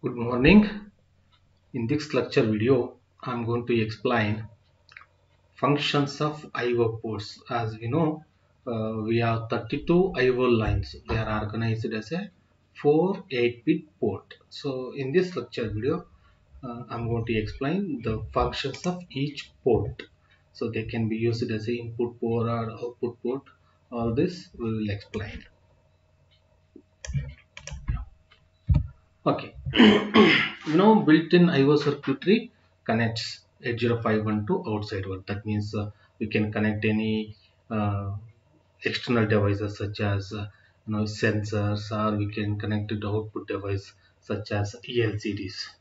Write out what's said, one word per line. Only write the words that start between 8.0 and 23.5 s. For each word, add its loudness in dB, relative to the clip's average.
uh, -4
we 0
have 0
thirty-two 0
I 4
O 2
lines. -2
They -2
are -2
organized -4
as -6
a -6
four 2
eight-bit 0
port. -6
So -8
in -6
this 2
lecture -6
video, -4
uh, -12
I'm -8
going -2
to 0
explain -2
the -4
functions -4
of -4
each -6
port. 0
So -6
they -6
can -2
be -4
used -2
as -4
an -2
input -6
port -2
or -4
output -8
port. -4